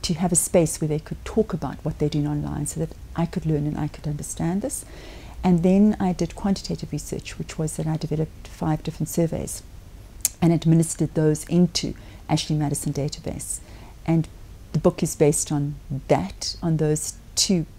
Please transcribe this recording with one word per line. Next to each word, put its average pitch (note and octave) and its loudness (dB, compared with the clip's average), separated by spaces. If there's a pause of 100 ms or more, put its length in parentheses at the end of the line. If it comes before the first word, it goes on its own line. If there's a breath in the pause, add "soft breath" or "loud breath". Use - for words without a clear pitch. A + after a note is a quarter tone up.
to - -2
have E3+ 2
a E3+ 4
space - 4
where D#3 0
they D#3 0
could - -8
talk - 0
about - -6
what D#3 -4
they're D3+ 2
doing D3 0
online C#3+ -2
so - -6
that D#3+ -4 (240)
I E3 2
could E3 -4
learn D3 2
and D3+ -2
I D3+ -2
could - -10
understand E3 -2
this. - -6 (580 loud breath)
And F3 6
then G3 8
I F#3 2
did E3+ -2
quantitative - -2
research, - -6
which - -8
was D#3 -2
that D#3 -4
I D#3 0
developed D#3 -4
five D#3+ -2
different - -4
surveys - -2 (800)
and E3+ 8
administered D#3+ 4
those D#3 2
into - 2 (340 loud breath)
Ashley D#3 0
Madison D3 0
database. - -4 (440 loud breath)
And D#3+ 2 (440)
the D3+ 2
book E3+ 4
is D#3+ -2
based D3 4
on C#3+ 0 (320)
that, D3+ 0
on D#3+ 2
those D3+ 0 (200)
two F3 2 (140)